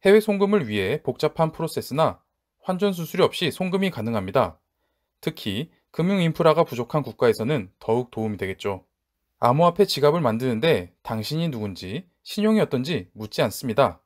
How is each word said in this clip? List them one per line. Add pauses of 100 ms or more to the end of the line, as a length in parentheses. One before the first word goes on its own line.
해외
송금을
위해
복잡한
프로세스나 (400)
환전
수수료
없이
송금이
가능합니다. (640)
특히 (200)
금융
인프라가
부족한
국가에서는
더욱
도움이
되겠죠. (560)
암호화폐
지갑을
만드는데 (100)
당신이
누군지, (160)
신용이
어떤지
묻지
않습니다.